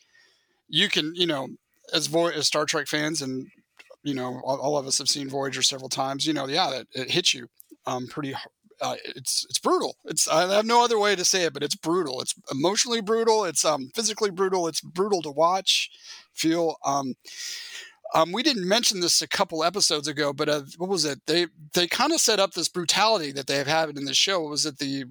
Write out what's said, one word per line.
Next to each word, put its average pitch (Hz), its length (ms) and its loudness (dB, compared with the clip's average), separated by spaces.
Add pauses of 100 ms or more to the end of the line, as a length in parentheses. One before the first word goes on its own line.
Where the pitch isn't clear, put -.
(680)
you 180 220 2
can, 160 240 0
you 175 140 0
know, 135 220 -2 (440)
as 151 140 0
Voy-, 165 240 2
as 147 160 0
Star 151 180 0
Trek 147 220 -2
fans, 151 340 -2
and, 131 260 -6 (560)
you 147 100 -2
know, 127 300 -6
all, 135 160 -2
all 147 180 -2
of 135 100 -4
us 131 100 0
have 135 120 -2
seen 139 200 0
Voyager 135 320 -4
several 131 280 2
times, 135 360 -2
you 156 80 2
know, 139 140 -2
yeah, 151 240 0
it, 123 220 -6
it 127 180 -4
hits 175 220 2
you, 123 160 -14 (360)
um, 127 220 -4
pretty 143 220 -8
h-, 127 80 -8 (440)
uh, 190 220 -4
it's, - 460 -4
it's - 100 -2
brutal. 277 460 0
It's, - 240 0
I 180 240 4
have 214 120 4
no 240 180 4
other 233 140 2
way 202 180 4
to 180 100 0
say 185 180 2
it, 151 100 0
but 143 100 -6
it's 143 120 -2
brutal. 160 460 -2
It's - 120 -4 (160)
emotionally 208 520 0
brutal. 220 420 4
It's, 175 220 0
um, 139 280 0
physically 214 380 -2
brutal. 185 360 0
It's 156 120 -4
brutal 175 440 0
to 151 80 -8
watch, 175 580 2 (440)
feel. 160 520 2
Um, 139 300 0 (1000)
um, 160 180 4
we 208 120 -2
didn't 233 240 0
mention 208 320 2
this 170 220 2
a 156 60 -2
couple 165 360 0
episodes 170 440 0
ago, 147 260 0
but, 147 160 -2
uh, 147 140 0 (140)
what 180 120 -4
was 165 160 0
it? 143 220 -4
They, 170 200 2 (260)
they 175 140 2
kinda 294 320 2
set 214 200 4
up 196 140 2
this 165 160 -2
brutality 180 640 2
that 135 140 -8
they 139 100 2
have 139 100 0
had 160 220 2
in 143 160 -8
the 135 80 -6
show. 190 280 2
Was 147 240 -2
it 143 140 -6
the, 139 320 -4